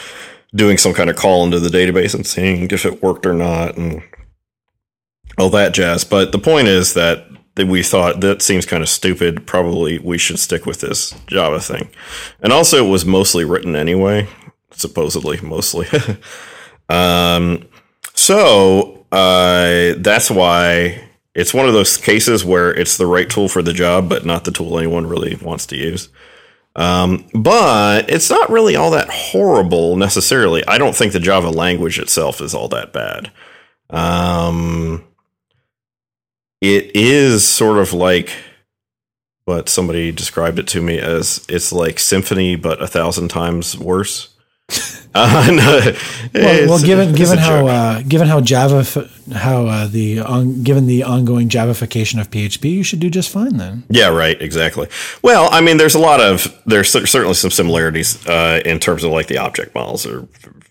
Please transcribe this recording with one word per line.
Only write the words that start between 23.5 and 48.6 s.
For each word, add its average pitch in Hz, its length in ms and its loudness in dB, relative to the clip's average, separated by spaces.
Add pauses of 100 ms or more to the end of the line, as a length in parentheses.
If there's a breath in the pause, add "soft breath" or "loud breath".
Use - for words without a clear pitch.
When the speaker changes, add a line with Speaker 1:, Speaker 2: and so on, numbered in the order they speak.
Speaker 1:
the 85 100 -2
job, 90 340 0
but - 200 -4
not 85 180 -4
the 87 60 -6
tool 85 280 -6
anyone 82 280 -4
really - 300 -6
wants 82 300 -12
to 71 100 -12
use. - 340 -8 (640 soft breath)
Um, 90 560 0
but 110 800 2
it's 170 180 0
not 392 220 0
really 220 260 2
all 156 140 0
that 156 180 0
horrible 90 880 0
necessarily. 98 680 0
I 107 100 2
don't 135 180 0
think 101 200 0
the 92 60 -2
Java 90 280 0
language 85 500 -2
itself - 440 -4
is - 120 -8
all 57 140 -8
that 58 240 -8
bad. 50 400 -10 (560 soft breath)
Um, 85 1160 -4 (1600)
it 98 340 0
is 123 540 4
sort 107 300 2
of 90 160 0
like 90 400 0 (1120 loud breath)
what 85 240 -4
somebody 85 420 -2
described 85 460 -4
it - 100 -6
to 85 140 -4
me 85 160 -2
as, - 500 -4
it's 85 240 -4
like 82 240 -2
Symfony, 92 640 -2
but 82 220 -4
a 87 40 -6
thousand 85 420 -2
times 85 500 -6
worse. 92 500 -4 (400)
<laughs> - 300 -8 (160)
Uh, 117 360 4
no, 143 420 4 (400 loud breath)
Speaker 2:
Well, 151 360 4
well, 170 80 4
Speaker 1:
it's, 147 80 2
Speaker 2:
given, 190 260 4
Speaker 1:
it's 147 80 2
Speaker 2:
given 175 180 4
Speaker 1:
a 160 60 4
Speaker 2:
how, 160 180 4
Speaker 1:
joke. 135 80 4
Speaker 2:
uh, 117 400 0
given 160 200 4
how 156 120 4
Java, 135 360 2